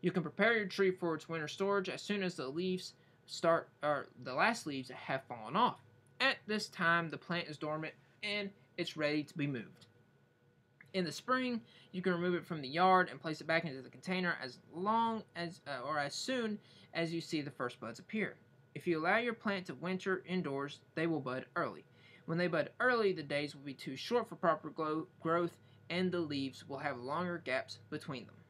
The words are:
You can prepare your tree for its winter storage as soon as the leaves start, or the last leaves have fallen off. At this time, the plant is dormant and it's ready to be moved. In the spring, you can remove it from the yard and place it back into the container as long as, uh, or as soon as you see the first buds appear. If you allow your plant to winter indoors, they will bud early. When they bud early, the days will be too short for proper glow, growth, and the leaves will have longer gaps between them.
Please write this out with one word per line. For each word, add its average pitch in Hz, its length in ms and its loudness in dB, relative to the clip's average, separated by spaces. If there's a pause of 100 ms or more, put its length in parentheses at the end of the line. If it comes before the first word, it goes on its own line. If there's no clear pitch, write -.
You 180 100 2
can 175 120 0
prepare 208 340 4
your 208 80 2
tree 190 260 4
for 175 240 0
its 151 140 -8
winter 160 200 -4
storage 196 420 0
as - 100 -6
soon 202 220 -2
as 180 120 -2
the 131 140 -4
leaves 180 460 -2 (320)
start, - 420 4 (140)
or 147 240 2 (180)
the 135 80 -6
last 202 340 2
leaves 135 220 -4
have 135 360 -4
fallen 117 300 -8
off. 226 280 4 (360)
At 262 280 2
this 208 220 -2
time, 170 420 4
the 143 80 -6
plant 170 300 -4
is 147 100 -10
dormant 156 340 -4 (300)
and 208 260 -2 (300)
it's 170 180 -4
ready 151 260 2
to - 140 -10
be 143 100 0
moved. 120 380 -6 (1120)
In 185 100 2
the 151 80 -2
spring, 247 480 0 (320)
you 185 80 -4
can 180 140 2
remove 175 200 2
it 165 120 -2
from 156 160 -4
the 127 60 -8
yard 180 420 8
and 151 100 -10
place 156 220 -4
it 156 40 -10
back 165 200 4
into 135 160 -6
the 123 80 -14
container 180 520 -2
as 127 180 -10 (140)
long 220 480 2 (140)
as, 170 320 -6
uh, 139 180 -6
or 147 120 0
as 143 160 -2
soon 226 440 -2 (360)
as 165 180 0
you 170 80 -2
see 160 220 -2
the 139 80 -6
first - 300 -4
buds 113 180 -8
appear. - 360 -2 (400)
If - 120 -6
you 165 120 2
allow 180 200 2
your 233 160 -2
plant 196 320 -2
to 151 80 -10
winter 185 520 -2
indoors, 151 540 -4 (140)
they 165 120 0
will 160 140 0
bud 131 240 -4 (100)
early. 113 300 -2 (400)
When 165 140 0
they 180 80 4
bud 165 240 2 (100)
early, 226 320 4
the 175 100 -2
days 147 320 -2
will 143 80 -16
be 139 120 -8
too 135 200 -8
short 233 320 0
for 170 100 -12
proper 156 340 2
glow, 156 360 -2 (160)
growth, 170 360 2 (320)
and 180 200 2
the 175 100 0
leaves 139 460 -4
will 135 120 -8
have 139 200 -4
longer 165 460 -2
gaps - 340 -2 (120)
between 139 340 -6
them. - 120 -20 (140)